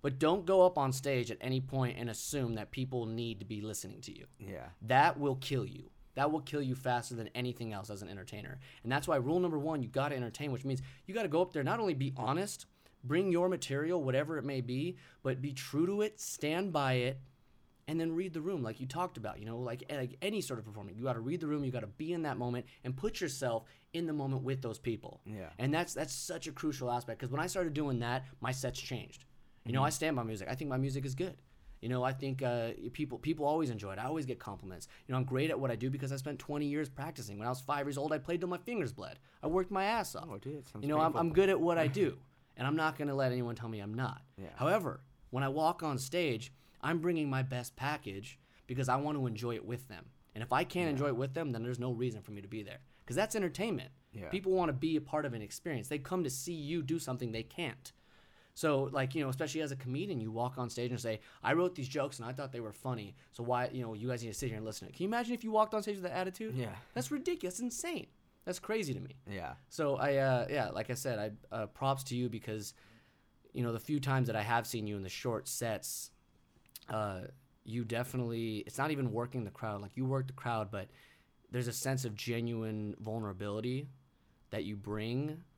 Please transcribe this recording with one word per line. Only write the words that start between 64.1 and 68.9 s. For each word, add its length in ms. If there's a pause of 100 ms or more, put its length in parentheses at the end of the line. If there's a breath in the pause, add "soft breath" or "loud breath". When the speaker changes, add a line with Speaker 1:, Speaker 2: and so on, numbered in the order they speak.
Speaker 1:
need 120
to 40
sit 120
here 80
and 80
listen 220
to 60
it." 40
Can 60
you 40
imagine 260
if 120
you 60
walked 220
on 80
stage 140
with 80
that 80
attitude? 440
Speaker 2:
Yeah. 200 (180)
Speaker 1:
That's 160
ridiculous. 460
That's 60
insane. 460 (360)
That's 160
crazy 340